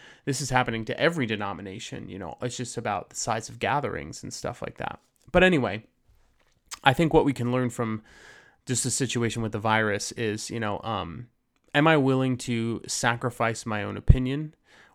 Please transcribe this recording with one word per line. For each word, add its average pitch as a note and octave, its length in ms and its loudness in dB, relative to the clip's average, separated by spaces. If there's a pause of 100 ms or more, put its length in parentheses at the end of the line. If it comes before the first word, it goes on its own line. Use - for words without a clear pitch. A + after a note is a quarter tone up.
(260)
This C#3 160 -2
is B2+ 80 -6
happening A#2+ 340 0
to B2 160 -4
every D#3+ 240 2
denomination, G2+ 840 -6
you F#2+ 100 -12
know, E2+ 240 -10
it's B2 160 -6
just B2 180 -8
about G#2 320 -4
the - 80 -18
size A2+ 320 -4
of A#2 100 -16
gatherings G2+ 640 -4
and - 120 -12
stuff - 260 -8
like - 160 -10
that. - 240 -8 (320)
But F3+ 100 6
anyway, A#2+ 420 2 (1000)
I C3+ 80 8
think D#3+ 220 2
what D3+ 100 8
we C#3 80 2
can A#2+ 180 -2
learn B2+ 200 0
from A2 320 -4 (640)
just B2 180 0
the B2+ 60 0
situation A#2 520 0
with A2 100 -2
the A2 60 -2
virus A2 540 2
is, G#2+ 380 -4
you A#2 100 -6
know, G#2 220 -4
um, G2+ 460 -6 (440)
am D3 140 6
I D#3+ 100 8
willing C3 420 2
to A2+ 480 -2
sacrifice A#2 800 -2
my G#2+ 200 -4
own G2+ 120 -6
opinion C3+ 580 4 (400)